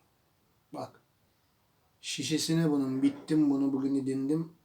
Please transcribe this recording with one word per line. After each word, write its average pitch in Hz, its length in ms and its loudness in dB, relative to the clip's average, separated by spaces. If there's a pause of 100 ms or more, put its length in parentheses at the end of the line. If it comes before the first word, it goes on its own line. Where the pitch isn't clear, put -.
(720)
Bak. 135 300 -14 (960)
Şişesine 156 720 0
bunun 135 320 0
bittim 147 480 2
bunu 139 220 2
bugün 135 220 0
edindim. 135 580 -2 (120)